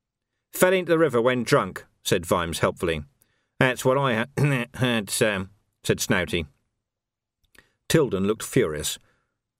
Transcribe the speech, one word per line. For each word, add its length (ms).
"Fell 200
into 160
the 100
river 220
when 220
drunk," 420
said 220
Vimes 340
helpfully. 440
"That's 260
what 120
I 280
ha-, 340
<clears throat> 40
heard, 340
sir," 400
said 160
Snouty. 460
Tilden 360
looked 180
furious. 560